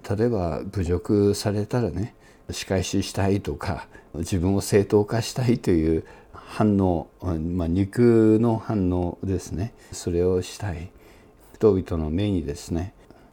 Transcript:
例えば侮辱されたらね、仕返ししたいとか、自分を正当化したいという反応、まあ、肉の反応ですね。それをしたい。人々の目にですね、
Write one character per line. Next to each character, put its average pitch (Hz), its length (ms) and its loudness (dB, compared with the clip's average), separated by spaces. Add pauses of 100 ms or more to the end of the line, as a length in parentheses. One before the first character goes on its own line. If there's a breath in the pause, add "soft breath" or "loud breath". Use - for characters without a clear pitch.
例 107 180 0
え - 20 0
ば 87 340 -2
侮 95 220 -6
辱 101 500 2
さ - 160 -2
れ 104 160 -2
た 123 160 -2
ら 98 80 -2
ね、 92 240 -6 (360 soft breath)
仕 - 160 -10
返 95 160 0
し 98 200 -2
し - 100 -10
た 98 160 0
い 98 120 2
と - 140 -6
か、 - 340 -6 (260 loud breath)
自 87 240 -2
分 92 160 2
を 98 60 2
正 101 240 4
当 104 200 4
化 117 180 -2
し - 100 -10
た 123 160 -2
い 123 100 4
と - 120 -2
い 80 280 2
う - 60 -6 (280 loud breath)
反 104 460 0
応、 90 300 0 (120)
ま 85 440 -4
あ、 82 40 -2
肉 110 720 4
の 117 160 2
反 104 340 -2
応 87 320 -2
で 95 160 -2
す - 140 -12
ね。 90 220 -6 (180 loud breath)
そ - 180 -6
れ 87 140 2
を 92 180 2
し - 160 -14
た 104 140 -6
い。 82 180 -10 (640 loud breath)
人 107 220 4
々 85 260 -2
の 78 80 -4
目 101 200 0
に 87 140 -2
で 71 100 -6
す - 160 -14
ね、 85 240 -4 (380 loud breath)